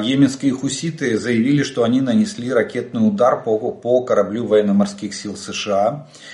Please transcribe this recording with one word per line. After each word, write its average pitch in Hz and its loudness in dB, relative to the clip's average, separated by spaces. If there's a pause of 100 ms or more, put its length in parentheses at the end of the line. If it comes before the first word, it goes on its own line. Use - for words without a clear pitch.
йеменские 135 2
хуситы 139 -4
заявили, 120 2
что 123 -2
они 123 2
нанесли 120 0
ракетный 117 0
удар 110 2
по, 110 -2
по 123 0
кораблю 104 0
военно-морских 101 2
сил 104 -10
С - -14
Ш 104 -2 (280)